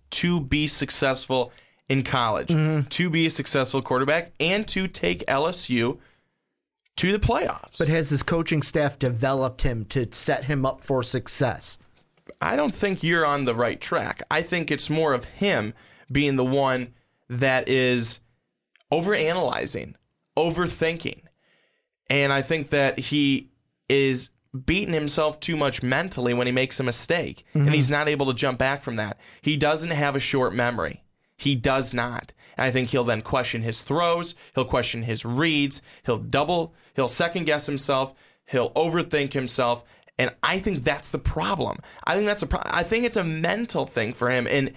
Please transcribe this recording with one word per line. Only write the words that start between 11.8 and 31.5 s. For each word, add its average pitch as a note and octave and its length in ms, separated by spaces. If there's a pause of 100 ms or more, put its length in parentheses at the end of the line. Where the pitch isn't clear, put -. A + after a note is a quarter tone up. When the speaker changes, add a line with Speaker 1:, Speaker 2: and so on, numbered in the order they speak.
Speaker 1:
I - 140
don't C#4+ 180
think G3 280
you're E3 220
on C#3+ 220
the A#2+ 80
right A#2 260
track. - 500
I D#3+ 120
think E3 280
it's C#3+ 200
more D3+ 240
of A#2+ 100
him B2 480 (400)
being C#3 240
the B2+ 80
one B2+ 480 (380)
that C3 380
is B2 520 (720)
overanalyzing, D#3+ 1000 (420)
overthinking. E3 840 (880)
And C#3 220
I C#3 100
think D3+ 280
that C#3 280
he C#3 520 (380)
is C3+ 420 (340)
beating F3 300
himself D3+ 460
too E3 160
much C#3+ 260
mentally B2+ 520
when B2 120
he B2 60
makes C3 280
a C3+ 40
mistake, B2+ 600 (100)
and D3 100
Speaker 2:
Mm-hmm. D3 100
Speaker 1:
he's C3+ 160
not D3 180
able C#3+ 180
to C3 80
jump B2+ 240
back C3+ 240
from A#2+ 140
that. G#2+ 220 (220)
He D3+ 160
doesn't D3+ 340
have C#3+ 260
a C3+ 40
short B2 340
memory. A#2+ 480 (340)
He C#3+ 180